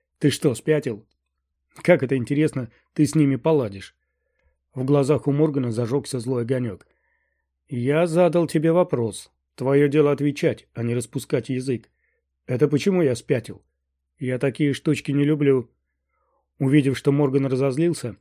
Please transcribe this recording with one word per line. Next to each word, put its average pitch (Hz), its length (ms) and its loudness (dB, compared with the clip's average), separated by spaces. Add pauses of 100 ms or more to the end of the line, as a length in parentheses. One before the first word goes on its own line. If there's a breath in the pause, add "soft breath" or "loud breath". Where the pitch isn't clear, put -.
(180)
«Ты 147 120 2
что, 127 240 -2
спятил? 147 520 -4 (760)
Как 160 200 4
это 131 140 -2
интересно, 135 540 -2 (240 soft breath)
ты 151 120 2
с - 80 -2
ними 139 220 2
поладишь?» 117 600 -2 (800)
В 127 100 -4
глазах 143 420 2
у 143 60 0
Моргана 143 380 0
зажегся 120 500 -4
злой 123 220 -4
огонек. 120 440 -6 (800)
«Я 139 380 0
задал 170 400 2
тебе 160 260 0
вопрос. 127 580 -2 (240)
Твое 139 340 2
дело 147 220 4
отвечать, 143 640 -2
а 117 100 -8
не 120 120 -2
распускать 123 540 -6
язык. 127 420 -6 (560)
Это 131 200 0
почему 170 360 2
я 131 120 2
спятил? 117 480 -6 (560)
Я 127 200 -6
такие 139 340 0
штучки 139 400 -2
не 143 120 2
люблю». 143 460 2 (880)
Увидев, 135 380 2
что - 160 0
Морган 139 340 2
разозлился, 135 760 -2